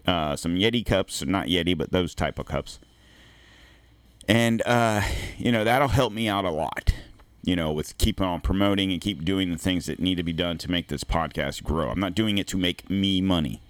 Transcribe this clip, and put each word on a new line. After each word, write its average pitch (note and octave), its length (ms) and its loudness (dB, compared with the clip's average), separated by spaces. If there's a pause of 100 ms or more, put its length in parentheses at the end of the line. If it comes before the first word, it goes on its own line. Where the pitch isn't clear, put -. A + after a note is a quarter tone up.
uh, D#2 300 2
some E2+ 180 -2
Yeti A2 300 2
cups, - 400 0
not F2+ 240 0
Yeti, F2 280 2
but - 140 -4
those F2+ 240 0
type D2 240 -2
of C2+ 80 -8
cups. - 320 -6 (1500)
And, A2+ 380 4
uh, A2+ 360 4 (360)
you - 120 2
know, A2 140 2
that'll B2+ 240 4
help A#2+ 240 2
me A2 160 -2
out G2 160 0
a F2+ 60 0
lot, D#2 440 -2 (480)
you F2+ 140 2
know, D#2 160 0
with D2+ 240 -4
keeping G2 300 0
on E2+ 160 -4
promoting G2 500 2
and E2 80 -2
keep D#2+ 240 -4
doing F#2+ 260 0
the E2 80 -4
things F2+ 280 -2
that D#2 120 -6
need F2+ 180 0
to F2 60 -2
be E2 120 -4
done E2+ 240 -2
to - 120 -6
make F2 180 -2
this C#2+ 140 -6
podcast D2+ 640 -4
grow. D#2 240 -2
I'm B1+ 120 -4
not F#2 140 -2
doing G#2+ 220 0
it F#2+ 120 -2
to F#2+ 100 -4
make F2+ 320 -2
me G2 320 2
money. E2 480 0